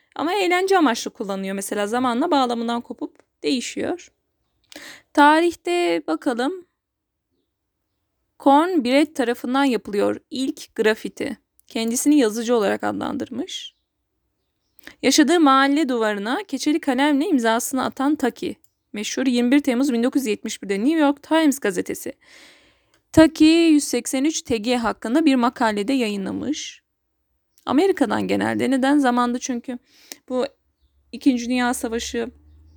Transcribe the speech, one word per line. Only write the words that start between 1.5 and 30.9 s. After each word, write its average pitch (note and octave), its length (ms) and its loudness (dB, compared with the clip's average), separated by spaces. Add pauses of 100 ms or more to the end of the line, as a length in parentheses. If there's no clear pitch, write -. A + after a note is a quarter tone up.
Mesela G3+ 320 -4
zamanla B3 440 -2
bağlamından A#3+ 500 -2
kopup - 600 -16
değişiyor. - 720 -4 (1000)
Tarihte E4+ 920 2
bakalım. D#4 600 -4 (1700)
Korn D#4 460 2
Brett C#4 320 0
tarafından B3 480 -2
yapılıyor G#3 560 -2 (100)
ilk C4+ 440 -8
grafiti. - 640 -2 (300)
Kendisini A#3+ 520 0
yazıcı A#3 380 2
olarak G#3 280 0
adlandırmış. - 880 -6 (1300)
Yaşadığı D4+ 380 4
mahalle C#4 480 4
duvarına A3 500 -2 (100)
keçeli D4+ 320 -2
kalemle C#4 460 0
imzasını A#3+ 580 0
atan C#4+ 320 -2
Taki. - 400 -4 (360)
Meşhur A3 340 -4
yirmi A#3+ 260 2
bir D4 80 6
Temmuz C4+ 320 0
bin A#3 100 0
dokuz B3+ 200 0
yüz C#4 40 -4
yetmiş - 360 -6
birde G3 180 -4
New D#4 200 2
York C#4+ 220 2
Times D#4 360 2
gazetesi. - 540 -6 (1000)
Taki D#4+ 320 6
yüz D#4+ 400 6
seksen C4 400 -2
üç D#4+ 180 -2
T A#3 140 -4
G A#3 200 -2
hakkında A#3 480 0
bir C4+ 100 4
makalede A#3 580 0
yayınlamış. G#3 920 -4 (840)
Amerika'dan B3 600 0
genelde. G#3+ 420 0
Neden? C4+ 280 2
Zamanda B3 400 0
çünkü B3 400 -8 (500)
bu B3+ 180 -4 (640)